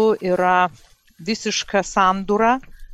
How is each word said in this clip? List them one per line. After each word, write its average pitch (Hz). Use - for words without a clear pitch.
yra 180
visiška 196
sandūra 208